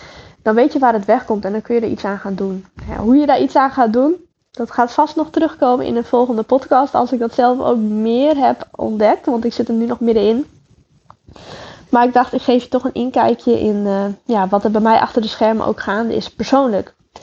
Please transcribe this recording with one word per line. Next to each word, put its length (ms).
Dan 140
weet 180
je 60
waar 140
het 120
wegkomt 400
en 60
dan 100
kun 140
je 60
er 60
iets 180
aan 140
gaan 160
doen. 300
Ja, 80
hoe 180
je 100
daar 160
iets 140
aan 160
gaat 220
doen, 220
dat 200
gaat 200
vast 240
nog 140
terugkomen 560
in 100
een 100
volgende 380
podcast, 500
als 180
ik 80
dat 140
zelf 260
ook 180
meer 600
heb 380
ontdekt, 500
want 200
ik 80
zit 140
er 60
nu 120
nog 140
middenin. 460
Maar 140
ik 100
dacht, 200
ik 80
geef 220
je 60
toch 140
een 100
inkijkje 680
in, 260
eh, 200
ja, 240
wat 160
er 80
bij 100
mij 180
achter 220
de 60
schermen 380
ook 140
gaande 360
is 180
persoonlijk. 600